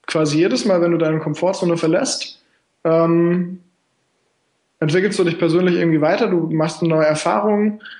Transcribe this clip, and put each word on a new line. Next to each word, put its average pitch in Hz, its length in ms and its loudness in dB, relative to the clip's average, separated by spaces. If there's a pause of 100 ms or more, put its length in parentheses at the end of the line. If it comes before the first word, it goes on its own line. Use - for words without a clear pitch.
quasi 156 320 0
jedes 196 260 0
Mal, 185 160 2
wenn 170 100 2
du 165 80 0
deine 156 220 0
Komfortzone 175 560 -2
verlässt, - 640 -2 (440)
ähm, 170 760 2 (1200)
entwickelst 185 380 0
du 185 60 2
dich 170 140 -2
persönlich 175 380 2
irgendwie 165 240 2
weiter, 175 280 2
du 165 220 -2
machst 156 300 -2
eine 170 100 0
neue 156 160 2
Erfahrung, 208 720 0 (200)